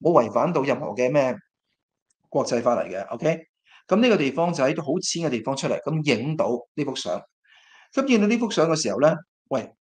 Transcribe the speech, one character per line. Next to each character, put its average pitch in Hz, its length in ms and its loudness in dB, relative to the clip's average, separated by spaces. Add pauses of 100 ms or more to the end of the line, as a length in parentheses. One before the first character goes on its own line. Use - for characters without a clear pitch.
冇 156 240 6
違 107 80 -6
反 139 200 2
到 151 100 0
任 139 180 0
何 - 140 -8
嘅 127 180 0
咩 131 240 2 (920)
國 139 160 0
際 120 180 -2
法 120 140 -4
嚟 87 140 -4
嘅， 92 180 -8
OK？ 156 380 -4 (400)
咁 185 140 2
呢 254 80 4
個 214 80 4
地 139 140 0
方 165 220 0
就 143 120 0
喺 151 160 0
好 127 120 -8
淺 170 340 -4
嘅 143 40 -2
地 117 120 -2
方 139 140 -4
出 139 120 -4
嚟， 113 140 -2
咁 147 340 0
影 143 200 -4
到 98 120 0 (260)
呢 151 100 -4
幅 135 120 -6
相。 90 240 -6 (720)
咁 269 140 0
見 240 140 4
到 208 60 4
呢 226 120 2
幅 233 120 -2
相 165 180 2
嘅 160 80 0
時 113 160 -2
候 104 80 -2
呢， 156 140 6 (340)
喂， 120 220 -4 (180)